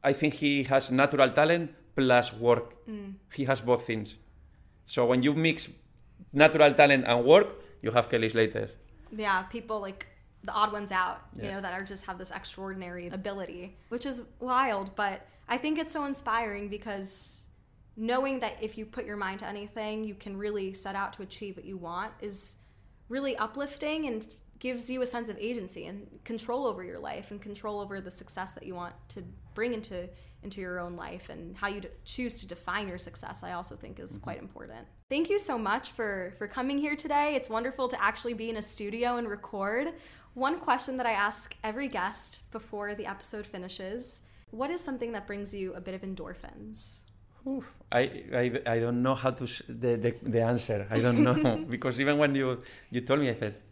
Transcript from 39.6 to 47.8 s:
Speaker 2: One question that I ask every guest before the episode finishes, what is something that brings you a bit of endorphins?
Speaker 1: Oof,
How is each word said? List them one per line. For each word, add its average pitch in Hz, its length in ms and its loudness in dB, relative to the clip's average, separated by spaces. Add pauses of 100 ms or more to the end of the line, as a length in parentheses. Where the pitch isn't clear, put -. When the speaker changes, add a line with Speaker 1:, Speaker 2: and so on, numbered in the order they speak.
Speaker 2:
One 269 240 0
question 262 380 0
that 254 100 0
I 247 60 2
ask 208 500 -2
every 226 260 -4
guest 202 600 -4
before 208 420 -8
the 208 140 -8
episode 202 400 -8
finishes, 190 760 -8 (300)
what 254 180 -4
is 349 120 -4
something 247 320 -4
that 202 120 -8
brings 202 300 -8
you 190 180 -4
a - 80 -10
bit 185 140 -8
of 185 80 -10
endorphins? 190 960 -10 (480)
Speaker 1:
Oof, 269 180 -4 (260)